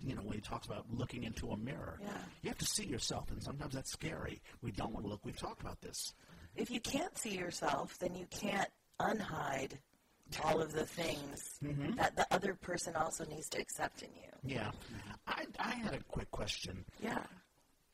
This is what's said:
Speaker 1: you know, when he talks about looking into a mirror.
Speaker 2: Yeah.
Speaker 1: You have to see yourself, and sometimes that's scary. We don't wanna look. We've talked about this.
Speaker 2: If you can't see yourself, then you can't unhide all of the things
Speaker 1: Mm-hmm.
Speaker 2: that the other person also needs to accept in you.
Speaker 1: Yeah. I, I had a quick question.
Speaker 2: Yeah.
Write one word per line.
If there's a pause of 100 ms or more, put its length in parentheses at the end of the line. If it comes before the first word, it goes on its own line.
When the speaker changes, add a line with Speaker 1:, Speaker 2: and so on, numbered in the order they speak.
Speaker 1:
you
know,
when
he
talks
about
looking
into
a
mirror.
Speaker 2:
Yeah. (340)
Speaker 1:
You
have
to
see
yourself,
and
sometimes
that's
scary. (220)
We
don't
wanna
look.
We've
talked
about
this. (440)
Speaker 2:
If
you
can't
see
yourself,
then
you
can't (320)
unhide (680)
all
of
the
things
Speaker 1:
Mm-hmm.
Speaker 2:
that
the
other
person
also
needs
to
accept
in
you. (260)
Speaker 1:
Yeah. (580)
I, (140)
I
had
a
quick
question. (160)
Speaker 2:
Yeah. (720)